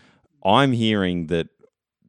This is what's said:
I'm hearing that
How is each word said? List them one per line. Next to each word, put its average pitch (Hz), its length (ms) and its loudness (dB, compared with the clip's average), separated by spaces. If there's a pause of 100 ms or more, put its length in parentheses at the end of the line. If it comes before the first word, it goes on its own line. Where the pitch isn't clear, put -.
(440)
I'm 127 280 2
hearing 98 560 -2
that 82 200 -4 (600)